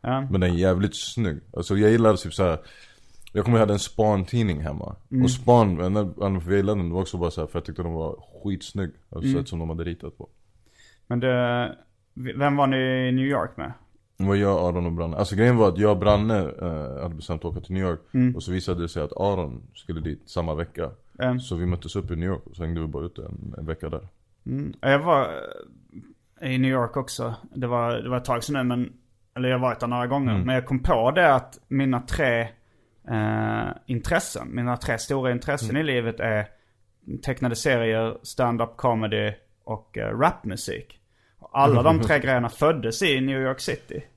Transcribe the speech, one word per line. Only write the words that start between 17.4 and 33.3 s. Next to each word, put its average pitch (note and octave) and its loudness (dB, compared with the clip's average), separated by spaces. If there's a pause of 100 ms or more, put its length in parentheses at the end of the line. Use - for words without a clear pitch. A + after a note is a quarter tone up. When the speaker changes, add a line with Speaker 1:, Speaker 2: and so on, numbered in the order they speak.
Speaker 2:
att - -16
åka - -8
till F#2 -8
New F#2+ 0
York. E2+ -2 (140)
Speaker 1:
Mm. B2+ 2
Speaker 2:
Och E2+ -8
så F2+ -6
visade F2+ -2
det E2+ -4
sig D#2+ -4
att D2 -4
Aron F2 -2 (120)
skulle D#2+ -10
dit D2+ -6
samma E2 -4
vecka. D#2+ -6 (280)
Speaker 1:
Mm. B2+ 0
Speaker 2:
Så F#2+ -6
vi F2 -2
möttes F2 -4
upp G2 -6
i F2 -4
New E2+ -4
York F2 -6
och - -20
så E2+ -8
hängde E2 -4
vi D#2+ -4
bara C#2+ -6
ute - -14
en, - -12
en D#2 -10
vecka D#2+ -8
där. E2 -10 (380)
Speaker 1:
Mm. C#3 -6
Jag C#3 4
var, D3 2 (1120)
eh, D3+ -6
i B2+ 0
New C3 4
York B2 0
också. B2 -6 (200)
Det B2+ -6
var, A#2+ 0
det A#2+ -4
var B2 -2
ett B2 -4
tag A#2+ -2
sedan D3+ -4
nu, C3+ 0 (140)
men, B2 -4 (440)
eller B2+ 0
jag B2+ 2
har B2+ 0
varit A#2 -4
där B2 -4
några B2 -2
gånger. C3 0
Speaker 2:
Mm. F#2 0
Speaker 1:
Men B2+ 0
jag B2+ 0
kom C3+ 0
på B2 4
det D#3+ 6
att - -2 (100)
mina C3+ 0
tre, A#2+ 0 (600)
eh, A2 -2 (180)